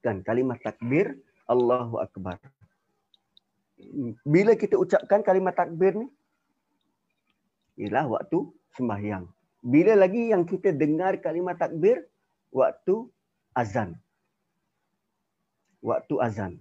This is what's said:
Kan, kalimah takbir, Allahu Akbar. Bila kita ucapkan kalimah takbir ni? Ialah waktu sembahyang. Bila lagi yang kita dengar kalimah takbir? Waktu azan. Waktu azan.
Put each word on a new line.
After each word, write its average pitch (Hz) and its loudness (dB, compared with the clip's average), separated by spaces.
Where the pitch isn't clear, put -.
Kan, 98 -4
kalimah 120 -2
takbir, 131 -2
Allahu 120 0
Akbar. 92 -8
Bila 196 4
kita - 2
ucapkan 196 2
kalimah 185 2
takbir 175 0
ni? 240 -6
Ialah 104 -2
waktu - -4
sembahyang. 104 -6
Bila 175 4
lagi 208 2
yang 180 2
kita 190 -2
dengar 160 0
kalimah 175 -6
takbir? 175 0
Waktu 180 0
azan. 104 -4
Waktu 127 -4
azan. 101 -4